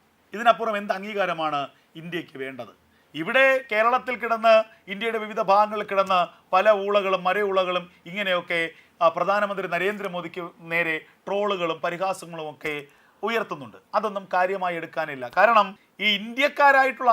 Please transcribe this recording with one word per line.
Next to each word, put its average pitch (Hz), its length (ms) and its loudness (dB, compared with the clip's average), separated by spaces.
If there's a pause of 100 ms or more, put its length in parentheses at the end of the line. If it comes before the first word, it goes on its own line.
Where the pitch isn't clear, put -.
(340)
ഇതിനപ്പുറം 220 460 2
എന്ത് 208 180 -4
അംഗീകാരമാണ് 175 640 -4 (360)
ഇന്ത്യക്ക് 165 420 -12
വേണ്ടത്? 127 340 -12 (420)
ഇവിടെ 214 320 2 (260)
കേരളത്തിൽ 240 500 0
കിടന്ന്, 226 320 4 (380)
ഇന്ത്യയുടെ 226 260 -4
വിവിധ 214 220 -8 (100)
ഭാഗങ്ങളിൽ 208 400 2
കിടന്ന് 190 300 2 (320)
പല 190 180 6 (140)
ഊളകളും 196 400 0
മരയൂളകളും 185 600 0 (260)
ഇങ്ങനെയൊക്കെ, 180 500 -2 (420)
ആ, 170 140 6
പ്രധാനമന്ത്രി 196 580 -2
നരേന്ദ്രമോദിക്ക് 180 680 -6 (300)
നേരെ 165 240 -2 (300)
ട്രോളുകളും 185 580 -2
പരിഹാസങ്ങളും 170 680 -6
ഒക്കെ 151 220 -8 (480)
ഉയർത്തുന്നുണ്ട്. 175 560 -4 (160)
അതൊന്നും 208 380 -4
കാര്യമായി 185 480 0
എടുക്കാനില്ല. 156 440 -8 (120)
കാരണം 208 320 6 (360)
ഈ 208 40 2 (100)
ഇന്ത്യക്കാരായിട്ടുള്ള 262 960 2